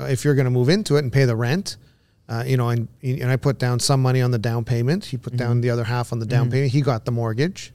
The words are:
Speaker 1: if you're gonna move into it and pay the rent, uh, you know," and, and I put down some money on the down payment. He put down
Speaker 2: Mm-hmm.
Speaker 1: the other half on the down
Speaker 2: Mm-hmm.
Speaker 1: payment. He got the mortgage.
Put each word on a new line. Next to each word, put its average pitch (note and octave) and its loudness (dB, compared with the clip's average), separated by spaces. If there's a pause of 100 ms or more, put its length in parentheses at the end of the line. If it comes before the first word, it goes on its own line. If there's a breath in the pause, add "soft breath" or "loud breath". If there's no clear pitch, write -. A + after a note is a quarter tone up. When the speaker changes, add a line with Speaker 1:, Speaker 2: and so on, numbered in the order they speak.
Speaker 1:
if C3+ -2
you're D3 4
gonna B2+ 2
move B2 2
into E3+ 2
it D3+ 0
and A#2 -4
pay C#3 4
the A#2 2
rent, C3 -2 (500 soft breath)
uh, A#2 -6
you C3 0
know," A#2+ 0
and, A#2 -2 (120)
and B2+ -2
I C3 2
put - -2
down B2 0
some C3+ 2
money B2+ 2
on B2 2
the A#2+ 0
down A#2 -2
payment. B2+ 0
He - -8
put A#2+ -8
down A#2+ 0
Speaker 2:
Mm-hmm. A#2+ 2
Speaker 1:
the A#2+ 0
other A#2+ -2
half B2 -2
on A#2+ -2
the A2+ -6
down C3 2
Speaker 2:
Mm-hmm. A#2+ -2
Speaker 1:
payment. C3 0
He D3 2
got B2 0
the B2 -2
mortgage. A#2 -2